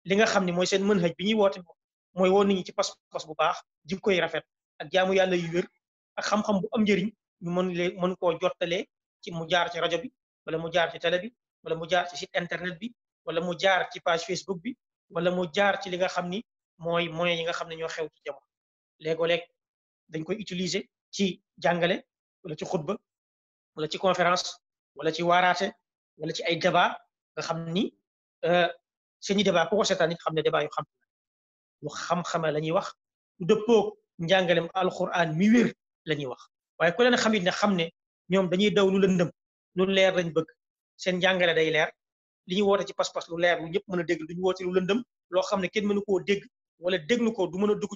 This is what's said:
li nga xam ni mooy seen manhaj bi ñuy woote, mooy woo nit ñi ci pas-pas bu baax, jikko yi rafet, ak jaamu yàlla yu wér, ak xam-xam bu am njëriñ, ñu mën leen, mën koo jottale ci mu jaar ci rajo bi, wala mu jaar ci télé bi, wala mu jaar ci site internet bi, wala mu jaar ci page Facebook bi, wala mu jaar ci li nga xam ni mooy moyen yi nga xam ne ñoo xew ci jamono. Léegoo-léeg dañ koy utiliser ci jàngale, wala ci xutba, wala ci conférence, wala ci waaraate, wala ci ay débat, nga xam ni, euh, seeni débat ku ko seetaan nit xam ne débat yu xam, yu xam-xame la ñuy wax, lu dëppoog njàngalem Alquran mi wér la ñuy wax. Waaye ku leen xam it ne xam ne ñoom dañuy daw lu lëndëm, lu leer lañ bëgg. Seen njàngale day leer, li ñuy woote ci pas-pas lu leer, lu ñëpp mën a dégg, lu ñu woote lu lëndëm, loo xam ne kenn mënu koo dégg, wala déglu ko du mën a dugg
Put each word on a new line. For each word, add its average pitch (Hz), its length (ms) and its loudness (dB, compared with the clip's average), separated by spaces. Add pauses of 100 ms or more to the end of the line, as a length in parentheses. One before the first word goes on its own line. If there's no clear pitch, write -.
li 185 120 0
nga 220 100 6
xam 196 180 2
ni 180 80 0
mooy 180 140 2
seen 196 180 0
manhaj 180 340 2
bi 180 60 -6
ñuy 220 100 2
woote, 196 240 2 (560)
mooy 185 160 4
woo 202 140 6
nit 196 120 4
ñi 175 80 -4
ci - 80 -16
pas-pas - 540 -8
bu 156 100 -12
baax, 156 200 0 (280)
jikko 185 280 -4
yi 175 80 2
rafet, 160 240 -4 (340)
ak 156 140 -12
jaamu 190 220 4
yàlla 185 220 4
yu 170 160 -4
wér, 180 140 -2 (500)
ak - 80 -8
xam-xam 208 360 0
bu 214 120 -6
am 226 100 2
njëriñ, 202 280 2 (320)
ñu 170 80 -6
mën 185 240 0
leen, 175 260 -2
mën 180 160 0
koo 175 240 0
jottale 175 480 -2 (320)
ci 196 120 -14
mu 165 180 -8
jaar 175 220 0
ci 165 80 -6
rajo 170 180 -2
bi, - 140 -10 (340)
wala 160 120 -4
mu 165 140 -6
jaar 165 200 2
ci 165 80 -12
télé 175 180 0
bi, 214 160 -10 (300)
wala 165 120 -4
mu 165 140 -8
jaar 175 180 0
ci - 80 -14
site - 200 -12
internet 175 420 -6
bi, 240 160 -12 (300)
wala 165 160 -2
mu 175 180 -4
jaar 185 320 2
ci - 100 -14
page 170 240 0
Facebook 180 380 -6
bi, 240 140 -8 (340)
wala 175 200 -2
mu 180 220 -2
jaar 202 300 2
ci 185 80 -8
li 180 60 -6
nga 180 120 0
xam 180 200 -4
ni 196 160 -6 (340)
mooy 170 300 -2
moyen 170 300 -2
yi 165 60 -4
nga 170 80 -4
xam 165 160 -6
ne 160 80 -12
ñoo 160 120 -6
xew 160 260 -6
ci - 100 -20
jamono. 139 220 -12 (540)
Léegoo-léeg 165 420 0 (680)
dañ 160 160 -6
koy 185 160 -4
utiliser 180 440 -4 (260)
ci 185 320 -2 (160)
jàngale, 175 480 0 (360)
wala 156 140 -10
ci - 80 -10
xutba, 175 300 -4 (800)
wala 156 140 -8
ci 180 100 -8
conférence, 180 480 2 (480)
wala 151 180 -2
ci 160 100 -4
waaraate, 180 500 4 (460)
wala 160 140 -6
ci - 100 -6
ay 170 160 0
débat, 180 400 2 (360)
nga 156 80 -8
xam 165 160 -4 (140)
ni, 196 220 -2 (500)
euh, 170 240 4 (520)
seeni 202 240 0
débat 175 240 4
ku 208 80 0
ko 214 80 4
seetaan 170 260 2
nit 170 80 -6
xam 156 160 -6
ne 156 80 0
débat 156 200 0
yu 147 60 -4
xam, 147 160 -6 (960)
yu 147 60 -8
xam-xame 165 640 -4
la 151 80 -2
ñuy 160 120 -4
wax, - 200 -2 (460)
lu 175 80 -8
dëppoog 214 400 4 (320)
njàngalem 170 560 2
Alquran 180 600 0
mi 196 140 4
wér 226 220 6 (320)
la 156 100 -2
ñuy 143 120 -6
wax. 120 160 -10 (360)
Waaye 170 160 2
ku 240 80 2
leen 247 140 6
xam 220 180 2
it 196 80 2
ne 180 80 2
xam 202 260 0
ne 165 80 0 (460)
ñoom 190 200 2
dañuy 196 240 2
daw 196 160 4
lu 190 80 2
lëndëm, 185 320 2 (460)
lu 185 100 2
leer 190 280 4
lañ 180 180 0
bëgg. 160 160 -2 (480)
Seen 185 200 -2
njàngale 180 380 2
day 160 160 2
leer, 156 200 0 (560)
li 185 100 -4
ñuy 208 60 2
woote 196 240 2
ci - 80 -14
pas-pas 180 360 -6
lu 165 100 -8
leer, 175 200 4
lu 160 100 -10
ñëpp 196 180 -4
mën 180 120 -2
a - 20 -2
dégg, 160 180 -2
lu 160 140 -10
ñu 180 80 -8
woote 185 200 0
lu 180 120 -4
lëndëm, 190 260 2 (300)
loo 185 120 0
xam 196 180 -2
ne 175 80 -2
kenn 208 180 -2
mënu 202 180 0
koo 190 160 0
dégg, 196 220 -2 (360)
wala 180 200 -2
déglu 226 340 0
ko 190 140 -2
du 160 120 -6
mën 208 120 2
a 208 40 2
dugg 208 220 -8